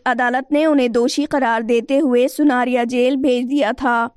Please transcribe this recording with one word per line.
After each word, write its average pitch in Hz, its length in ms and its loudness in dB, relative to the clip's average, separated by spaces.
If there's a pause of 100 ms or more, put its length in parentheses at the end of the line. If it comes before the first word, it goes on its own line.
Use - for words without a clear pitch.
अदालत 247 460 -2
ने 294 140 2
उन्हें 269 260 2
दोषी 247 340 0
करार 233 380 -2
देते 233 340 0
हुए 247 300 2
सुनारिया 247 560 0
जेल 247 320 0
भेज 254 300 0
दिया 254 280 0
था। 254 240 -2 (200)